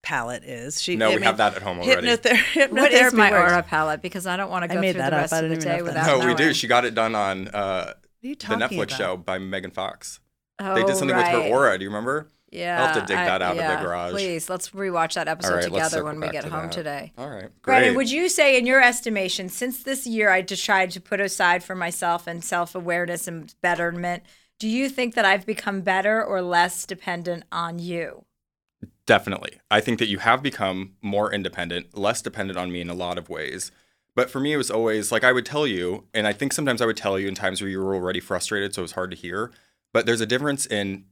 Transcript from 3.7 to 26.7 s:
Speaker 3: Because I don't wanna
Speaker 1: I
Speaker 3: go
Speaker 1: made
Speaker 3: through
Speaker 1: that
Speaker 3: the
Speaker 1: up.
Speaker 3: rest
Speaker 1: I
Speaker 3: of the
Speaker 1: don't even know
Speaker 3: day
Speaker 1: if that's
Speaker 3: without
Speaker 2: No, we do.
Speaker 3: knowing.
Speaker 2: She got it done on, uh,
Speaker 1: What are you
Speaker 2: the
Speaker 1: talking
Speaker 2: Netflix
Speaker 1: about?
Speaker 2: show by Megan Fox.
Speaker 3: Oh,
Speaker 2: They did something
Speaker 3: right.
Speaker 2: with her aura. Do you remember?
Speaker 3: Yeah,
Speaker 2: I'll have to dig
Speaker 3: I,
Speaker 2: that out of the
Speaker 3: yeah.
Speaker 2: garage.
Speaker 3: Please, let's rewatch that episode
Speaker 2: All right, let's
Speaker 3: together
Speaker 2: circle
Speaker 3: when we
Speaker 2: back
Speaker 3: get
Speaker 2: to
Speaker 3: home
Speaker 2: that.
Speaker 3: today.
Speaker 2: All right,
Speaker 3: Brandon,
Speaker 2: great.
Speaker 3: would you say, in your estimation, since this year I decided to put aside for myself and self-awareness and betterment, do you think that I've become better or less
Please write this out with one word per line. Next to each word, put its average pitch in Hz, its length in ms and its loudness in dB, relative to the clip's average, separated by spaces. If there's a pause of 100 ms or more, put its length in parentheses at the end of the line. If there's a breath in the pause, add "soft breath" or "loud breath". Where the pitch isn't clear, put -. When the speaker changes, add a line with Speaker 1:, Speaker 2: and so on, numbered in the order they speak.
Speaker 3:
Because 180 260 -8
I 180 100 -2
don't 196 120 -4
wanna 175 200 -2
Speaker 1:
I 175 60 -2
Speaker 3:
go 185 40 2
Speaker 1:
made 190 140 2
Speaker 3:
through 185 80 -2
Speaker 1:
that 135 80 0
Speaker 3:
the 151 80 2
Speaker 1:
up. 143 60 2
Speaker 3:
rest 160 100 -2
Speaker 1:
I 160 60 2
Speaker 3:
of 160 100 0
the 165 60 0
Speaker 1:
don't - 20 -4
even 160 100 -4
know 170 60 0
Speaker 3:
day 170 60 0
Speaker 1:
if 170 140 -6
that's 156 140 2
Speaker 3:
without 135 140 6
Speaker 2:
No, 123 60 2
we 120 80 4
do. 139 80 4
Speaker 3:
knowing. 151 120 4
Speaker 2:
She 120 120 -2
got 123 180 4
it 113 100 -2
done 113 200 2
on, 98 340 0
uh, - 20 -12
Speaker 1:
What - 40 -12 (400)
are - 0 - (260)
you 247 80 -12
Speaker 2:
the 285 60 -8
Speaker 1:
talking 220 240 -4 (200)
Speaker 2:
Netflix 104 80 0
Speaker 1:
about? 131 100 -6
Speaker 2:
show 92 200 -2
by 92 220 -6
Megan 95 320 -8
Fox. - 500 -8 (360)
Speaker 3:
Oh, 190 160 -4
Speaker 2:
They 190 120 2
did 190 100 2
something 185 220 0
Speaker 3:
right. 175 180 2
Speaker 2:
with - 120 2
her - 40 0
aura. 120 260 2
Do 92 60 -6
you 98 60 -8
remember? 131 400 -6 (200)
Speaker 3:
Yeah, 175 300 -6
Speaker 2:
I'll - 140 2
have - 80 -2
to - 40 -8
dig 101 120 -2
Speaker 3:
I, 180 80 0
Speaker 2:
that 92 160 0
out 90 100 0
of 85 60 -2
the - 60 -2
Speaker 3:
yeah. - 200 -2
Speaker 2:
garage. 87 300 -4
Speaker 3:
Please, 185 360 -6
let's 180 200 -8
rewatch 180 460 -4
that 165 120 -4
episode 175 220 -4
Speaker 2:
All 180 80 2
right, 175 60 0
let's 175 100 -4 (160)
Speaker 3:
together - 0 -
Speaker 2:
circle 160 160 -2
Speaker 3:
when 151 100 -8
we 156 120 -10
Speaker 2:
back - 40 -6
Speaker 3:
get 151 140 -6
Speaker 2:
to - 40 -8
Speaker 3:
home 160 140 -6
Speaker 2:
that. 165 80 -8
Speaker 3:
today. 151 460 -8
Speaker 2:
All 135 120 -12
right, 101 200 -14 (120)
Speaker 3:
Brandon, 254 280 6
Speaker 2:
great. 247 80 2
Speaker 3:
would 254 120 0
you 330 200 0
say, 285 280 6
in 240 80 2
your 262 160 6
estimation, 208 680 2
since 254 340 -6
this 269 240 -6
year 214 240 4
I 185 100 4
decided 185 520 0
to 185 80 -12
put 196 180 -4
aside 185 440 2
for 185 120 -10
myself 170 500 -2
and 170 180 -10
self-awareness 175 840 -4
and 165 340 -12
betterment, 175 640 -2 (360 soft breath)
do 220 80 -4
you 262 220 0
think 247 260 -4
that 220 100 2
I've 190 200 2
become 202 360 -4
better 196 420 2
or 190 180 -2
less 175 460 0